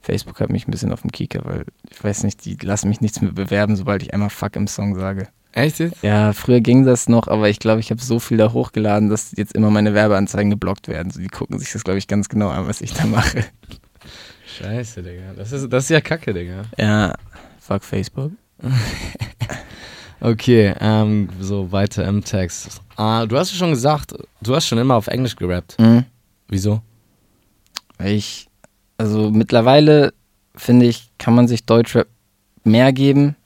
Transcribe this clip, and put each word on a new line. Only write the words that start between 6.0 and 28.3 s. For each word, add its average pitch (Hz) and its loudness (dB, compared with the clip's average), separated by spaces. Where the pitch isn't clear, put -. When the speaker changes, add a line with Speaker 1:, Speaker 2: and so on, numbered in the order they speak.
Speaker 1:
Ja, 104 2
früher 123 2
ging 123 6
das 127 2
noch, 117 4
aber 107 2
ich 104 0
glaub, 110 2
ich 110 -8
hab 117 -4
so 120 -2
viel - -2
da 110 4
hochgeladen, 107 0
dass 104 -4
jetzt 104 -6
immer 107 4
meine 104 2
Werbeanzeigen 104 2
geblockt 98 -4
werden. 85 -6
So, - -14
die 92 -10
gucken - -10
sich - -10
das, 107 -10
glaub 92 -2
ich, 98 -6
ganz 101 -2
genau 104 -2
an, 90 -4
was - -6
ich 117 -10
da - -2
mache. 113 -2
Speaker 2:
Scheiße, 113 -10
Digga. 90 -14
Das 104 -12
ist, 135 -8
das 131 2
ist - -6
ja 156 4
kacke, 156 -6
Digga. 90 -8
Speaker 1:
Ja, 107 2
fuck - -6
Facebook. 135 -6
Speaker 2:
<laughs> 127 -4
Okay, 110 4
ähm, 107 2
so 95 -4
weiter 101 -2
im 104 0
Text. - -6
Ah, 110 0
du 113 -2
hast 185 -2
ja 190 -10
schon 175 0
gesagt, 143 -2
du 117 -2
hast 160 0
schon 117 -2
immer 123 2
auf 110 0
Englisch 123 -4
gerappt. 90 -4
Speaker 1:
Mhm. 117 8
Speaker 2:
Wieso? 104 -2
Speaker 1:
Ich, 101 -4